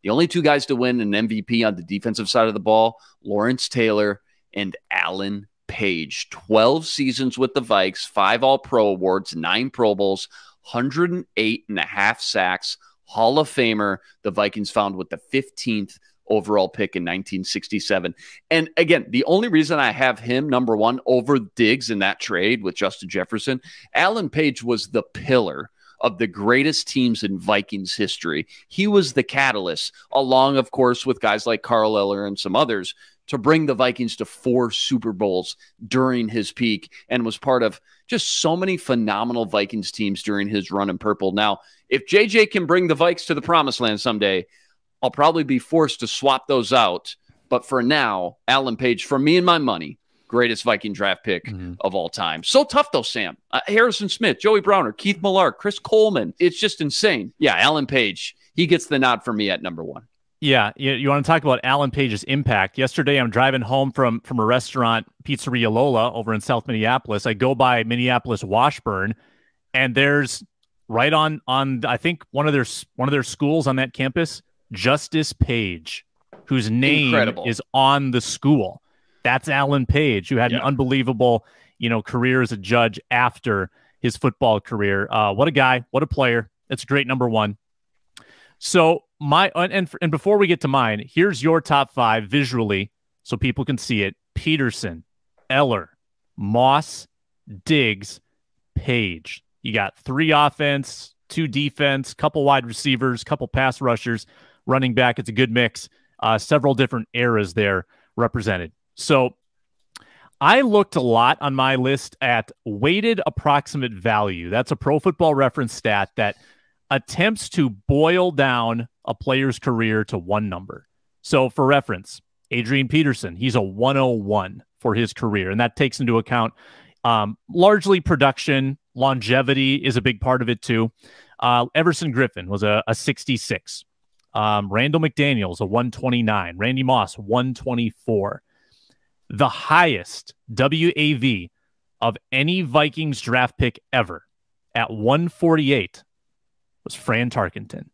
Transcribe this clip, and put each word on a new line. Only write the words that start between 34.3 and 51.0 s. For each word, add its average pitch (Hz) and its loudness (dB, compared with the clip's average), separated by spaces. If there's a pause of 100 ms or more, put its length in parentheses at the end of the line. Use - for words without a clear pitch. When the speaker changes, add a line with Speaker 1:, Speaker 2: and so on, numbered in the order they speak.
Speaker 1:
Super 113 -2
Bowls 92 -2 (300)
during 127 0
his 107 -4
peak, 110 -2 (180)
and 123 -2
was 110 -6
part 127 0
of 107 -2 (280)
just - -4
so 165 0
many 190 -2
phenomenal 117 -2
Vikings 101 -2
teams 98 -4
during 101 -2
his 101 -4
run 101 -2
in 90 -4
purple. 98 -2
Now, 101 0 (280)
if 131 -2
J 208 4
J 214 4
can 185 -4
bring 180 2
the 156 2
Vikes 170 0
to 165 -2
the 143 -4
promised 151 0
land 107 0
someday, 101 0 (580)
I'll 127 0
probably 160 2
be 131 0
forced 160 0
to 113 -8
swap 135 0
those 127 0
out. 101 2 (340)
But 123 0
for 131 -2
now, 117 -2 (100)
Alan 131 0
Page, 123 -2
for 139 0
me 156 4
and 180 2
my 170 4
money, 90 -4 (280)
greatest 117 0
Viking 107 0
draft 98 -2